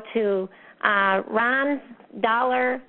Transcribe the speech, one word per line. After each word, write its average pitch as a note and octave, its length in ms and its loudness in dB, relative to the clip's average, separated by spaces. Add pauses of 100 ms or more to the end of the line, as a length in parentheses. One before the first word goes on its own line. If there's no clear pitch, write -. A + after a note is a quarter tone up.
(120)
to, G3 360 0 (340)
uh, G3 460 2
rons C4 520 0 (400)
dollar B3+ 680 0